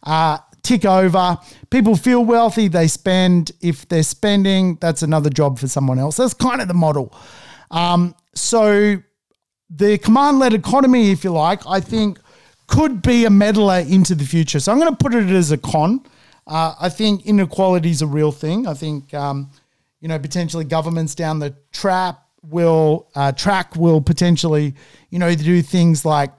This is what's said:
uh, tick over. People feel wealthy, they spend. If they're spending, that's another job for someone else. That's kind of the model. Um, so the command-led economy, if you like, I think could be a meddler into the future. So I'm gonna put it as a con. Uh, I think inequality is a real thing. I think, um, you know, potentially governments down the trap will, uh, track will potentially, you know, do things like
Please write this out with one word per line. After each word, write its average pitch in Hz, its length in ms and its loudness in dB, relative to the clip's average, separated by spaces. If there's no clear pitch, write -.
uh, 156 340 0
tick 220 220 0
over. 185 520 2
People 226 260 4
feel 240 280 2
wealthy, 226 440 2
they 165 200 2
spend. 180 640 0
If - 260 -4
they're 165 160 0
spending, 190 760 0
that's 165 200 -2
another 151 280 0
job 139 300 -2
for 135 80 -6
someone 135 300 -2
else. 139 200 -4
That's 247 160 -2
kind 254 280 -4
of 202 60 -6
the 175 60 -4
model. 156 420 -2
Um, 175 440 0
so 208 600 2
the 202 280 0
command-led 269 560 2
economy, 240 580 2
if 185 120 -2
you 190 80 -4
like, 165 340 -2
I 185 140 -2
think 214 400 -4
could 269 340 0
be 240 240 2
a 226 40 2
meddler 202 580 2
into 180 260 2
the 143 120 -4
future. 156 340 -2
So 160 120 -2
I'm 240 60 2
gonna 311 180 0
put 262 180 -2
it 214 160 0
as 180 220 2
a 151 60 0
con. 165 480 -2
Uh, 160 340 -4
I 180 100 -4
think 208 360 -4
inequality 190 640 0
is 151 120 -2
a 156 60 -4
real 151 240 -2
thing. 165 360 -6
I 160 60 -6
think, 147 400 -10
um, 139 360 -8
you 160 80 -14
know, 160 120 -6
potentially 165 440 -6
governments 160 520 -4
down 156 240 -4
the 143 160 -8
trap 185 520 -4
will, 160 720 0
uh, 139 180 -2
track 190 420 -4
will 165 240 2
potentially, 151 720 0
you 175 100 -6
know, 175 160 0
do 165 260 2
things 165 440 0
like 147 340 0